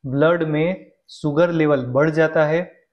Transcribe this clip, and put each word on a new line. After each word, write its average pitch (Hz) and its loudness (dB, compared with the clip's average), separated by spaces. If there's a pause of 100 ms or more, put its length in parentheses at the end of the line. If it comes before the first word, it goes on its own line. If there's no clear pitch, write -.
blood 156 0
में 156 -4 (160)
sugar 160 -2
level 147 0
बढ़ 139 0
जाता 156 0
है 170 -6